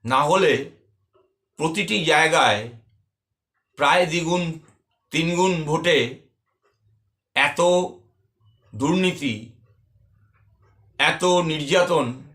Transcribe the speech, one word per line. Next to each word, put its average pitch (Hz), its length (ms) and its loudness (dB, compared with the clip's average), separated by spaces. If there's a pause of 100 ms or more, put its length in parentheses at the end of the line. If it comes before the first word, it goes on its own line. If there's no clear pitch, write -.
না 131 160 0 (100)
হলে 180 220 4 (1040)
প্রতিটি 170 460 -2
জায়গায় 156 560 2 (1160)
প্রায় 165 280 2
দ্বিগুণ, 170 360 -2 (720)
তিনগুণ 175 400 0 (120)
ভোটে 156 340 0 (1400)
এত 147 240 0 (1120)
দুর্নীতি, 147 640 -2 (1600)
এত 156 240 0 (280)
নির্যাতন 156 560 0 (280)